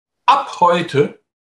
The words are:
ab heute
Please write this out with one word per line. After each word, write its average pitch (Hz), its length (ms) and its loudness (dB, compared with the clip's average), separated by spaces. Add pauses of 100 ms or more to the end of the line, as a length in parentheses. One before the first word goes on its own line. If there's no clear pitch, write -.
(260)
ab - 340 0
heute 170 600 0 (220)